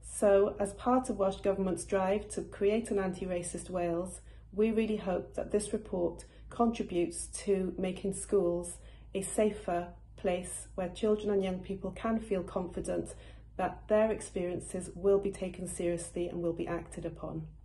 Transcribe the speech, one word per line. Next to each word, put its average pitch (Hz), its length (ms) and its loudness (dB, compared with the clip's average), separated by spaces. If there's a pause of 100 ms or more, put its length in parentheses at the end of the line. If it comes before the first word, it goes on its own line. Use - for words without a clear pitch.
So, 202 580 6
as 202 140 0
part 254 360 2
of 202 80 -2
Welsh 190 240 2
Government's 190 440 2
drive 196 440 2
to - 140 -4
create 214 480 2
an 202 80 2
anti-racist 180 720 -2
Wales, 175 520 -2 (300)
we 214 200 4
really 214 260 2
hope 180 360 -2
that - 180 -4
this 208 220 2
report 175 520 -2 (240)
contributes 190 760 0
to 190 500 0
making 185 360 -2
schools 175 640 2 (360)
a 190 80 -2
safer 185 680 0 (260)
place 185 600 -2
where 180 140 -2
children 208 420 2
and 196 120 4
young 185 160 -2
people 190 320 -6
can 226 280 -2
feel 185 240 -2
confident 180 720 -4 (420)
that - 300 -4
their 214 240 6
experiences 180 840 -4
will 196 240 6
be 196 120 0
taken 185 360 -6
seriously 175 600 -2
and 175 140 -4
will 170 120 0
be 165 140 -4
acted 165 380 -6
upon. 160 420 -6 (180)